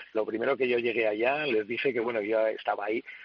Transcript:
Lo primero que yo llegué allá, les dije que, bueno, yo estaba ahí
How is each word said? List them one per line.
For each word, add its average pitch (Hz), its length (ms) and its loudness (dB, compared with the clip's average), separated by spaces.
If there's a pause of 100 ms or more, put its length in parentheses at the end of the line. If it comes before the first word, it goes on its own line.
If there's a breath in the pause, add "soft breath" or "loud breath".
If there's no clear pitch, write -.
(120 loud breath)
Lo 107 140 0
primero 117 280 0
que 123 140 0
yo 120 100 2
llegué 117 300 2
allá, 127 380 0
les 107 200 0
dije 117 280 -2
que, 120 60 0
bueno, 113 200 0
yo 110 280 2
estaba 104 380 -2
ahí 110 160 -2 (220 loud breath)